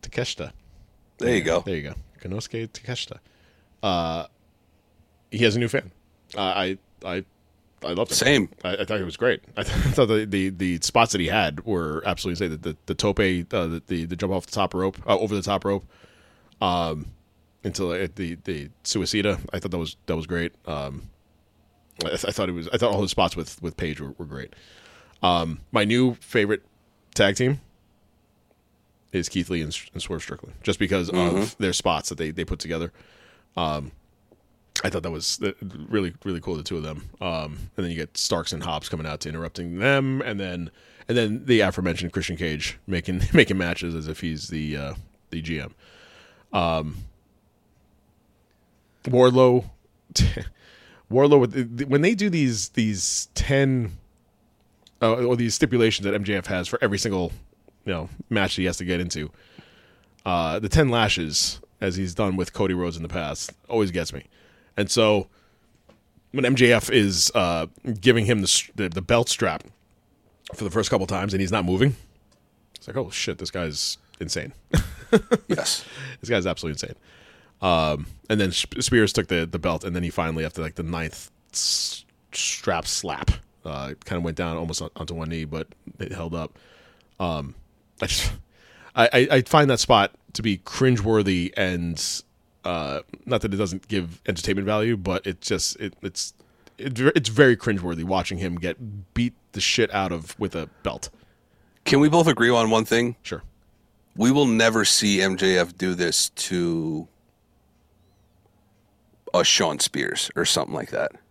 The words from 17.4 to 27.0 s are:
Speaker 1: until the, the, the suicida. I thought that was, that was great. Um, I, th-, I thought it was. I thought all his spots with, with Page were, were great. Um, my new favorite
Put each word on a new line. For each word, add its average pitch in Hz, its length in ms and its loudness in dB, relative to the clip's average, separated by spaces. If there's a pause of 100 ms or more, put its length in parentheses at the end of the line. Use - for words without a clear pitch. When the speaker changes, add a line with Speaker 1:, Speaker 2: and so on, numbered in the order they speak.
Speaker 1:
until 95 260 -4
the, 90 240 -4
the, 87 300 -6
the 73 260 -8 (140)
suicida. 98 560 0 (140)
I 90 60 -4
thought 92 120 -6
that 87 60 -4
was, 82 180 -6 (120)
that 87 80 -2
was 80 120 -6
great. 85 260 -4 (140)
Um, 71 420 -10 (920)
I, 80 60 -4
th-, 80 160 -4
I 104 60 -4
thought 98 180 -2
it 90 40 -4
was. 85 160 -8
I 120 80 -2
thought 120 140 2
all 101 100 0
his 95 100 -2
spots 90 240 2
with, - 260 -10
with 82 160 -8
Page 76 240 -6
were, 67 160 -12
were 85 80 -12
great. 71 280 -14 (680)
Um, 85 380 2 (100)
my 107 140 4
new 120 300 4
favorite 104 480 0 (520)